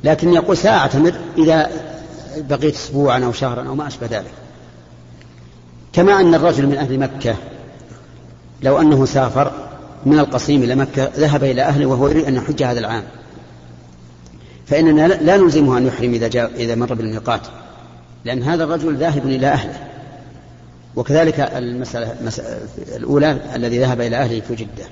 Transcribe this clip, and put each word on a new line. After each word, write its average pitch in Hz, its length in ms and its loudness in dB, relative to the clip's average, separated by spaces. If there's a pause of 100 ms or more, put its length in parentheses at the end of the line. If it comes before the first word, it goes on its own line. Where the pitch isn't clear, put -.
لكن 160 300 4
يقول: 170 240 2
سأعتمر 165 560 2 (240)
إذا 160 320 4 (680)
بقيت 143 380 -2
أسبوعا 135 500 0
أو 120 60 0
شهرا 127 360 -6
أو 135 80 -8
ما 147 120 -6
أشبه 120 200 -10
ذلك. 107 240 -6 (1600)
كما 175 260 6
أن 170 160 6
الرجل 143 320 2
من 143 100 0
أهل 131 220 -2
مكة 127 360 -4 (1300)
لو 139 180 4
أنه 143 240 6
سافر 131 460 0 (540)
من 151 140 6
القصيم 143 440 0
إلى 123 120 0
مكة 135 420 -2
ذهب 143 260 2
إلى 127 180 0
أهله 143 240 2
وهو 131 220 2
يريد 151 180 2
أن 135 100 0
يحج 147 280 -2
هذا 123 160 -2
العام، 110 240 -6 (1600)
فإننا 156 420 4
لا 170 300 4
نلزمه 147 400 4
أن 127 100 2
يحرم 123 260 -2
إذا 117 140 -2
جاء، 117 280 -2
إذا 117 200 -4
مر 120 180 -2
بالميقات، 110 480 -4 (840)
لأن 120 180 -4
هذا 160 200 -2
الرجل 156 320 -2
ذاهب 143 300 -2
إلى 131 220 0
أهله. 143 260 -2 (1200)
وكذلك 143 440 2
المسألة، 120 760 -6 (100)
مس-، 113 160 -8 (540)
الأولى 139 420 0 (180)
الذي 120 240 -2
ذهب 127 220 0
إلى 117 140 -2
أهله 117 240 -2
في 113 160 -8
جدة. 110 360 -12